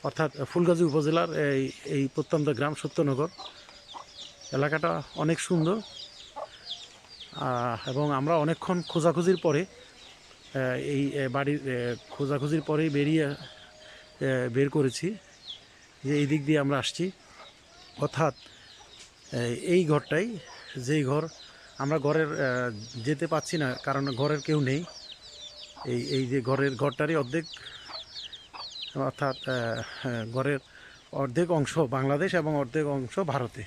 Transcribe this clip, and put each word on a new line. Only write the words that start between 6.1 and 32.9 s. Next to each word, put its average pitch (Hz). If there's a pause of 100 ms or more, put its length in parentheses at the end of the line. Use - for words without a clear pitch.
আহ, 123
এবং 147
আমরা 147
অনেকক্ষণ 165
খোঁজাখুঁজির 170
পরে, 165
আহ, -
এই, 139
আহ, 127
বাড়ির, 139
আহ, 123 (140)
খোঁজাখুঁজির 143
পরেই 156
বেরিয়ে, 147
আহ, 143 (1160)
বের 139
করেছি 156 (880)
যে 147
এই 147
দিক 143
দিয়ে 151
আমরা 139
আসছি। 175 (840)
অর্থাৎ, 143
আহ, - (220)
এই 175
ঘরটাই 160 (400)
যেই 139
ঘর, 147 (500)
আমরা 143
ঘরের, 151
আহ, 123
যেতে 147
পাচ্ছি 160
না 131
কারণ 139
ঘরের 147
কেউ 151
নেই। 135 (1000)
এই, 123
এই 135
যে 131
ঘরের 135
ঘরটারই 147
অর্ধেক, 151 (1500)
অর্থাৎ, 135
আহ, 117
ঘরের 135 (520)
অর্ধেক 143
অংশ 160
বাংলাদেশ 143
এবং 156
অর্ধেক 143
অংশ 139